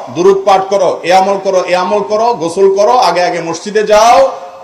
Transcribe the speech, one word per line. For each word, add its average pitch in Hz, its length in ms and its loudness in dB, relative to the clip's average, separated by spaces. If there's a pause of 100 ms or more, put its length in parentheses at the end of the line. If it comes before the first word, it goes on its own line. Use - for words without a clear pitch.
(160)
দুরূদ 190 300 2
পাঠ 190 240 2
করো, 175 340 0
এ 165 80 -2
আমল 190 320 2
করো, 185 200 0
এ 170 120 -2
আমল 202 280 -2
করো, 214 300 -2
গোসল 190 420 0
করো, 208 160 2
আগে 180 320 0
আগে 175 180 -2
মসজিদে 196 420 -4
যাও, 233 480 4 (320)